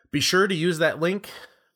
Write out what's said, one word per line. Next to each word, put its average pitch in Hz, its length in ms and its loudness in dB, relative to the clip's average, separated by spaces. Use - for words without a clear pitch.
Be 143 100 -2
sure 185 260 4
to 196 80 -2
use 165 220 0
that 151 220 0
link, 185 300 -2